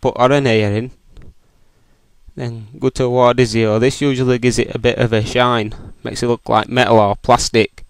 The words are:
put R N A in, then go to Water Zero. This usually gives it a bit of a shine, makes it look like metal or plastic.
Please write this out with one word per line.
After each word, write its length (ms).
put 160
R 160
N 160
A 160
in, 280
then 320
go 100
to 200
Water 360
Zero. 340
This 220
usually 380
gives 200
it 140
a 60
bit 180
of 140
a 140
shine, 480
makes 200
it 40
look 200
like 220
metal 300
or 180
plastic. 720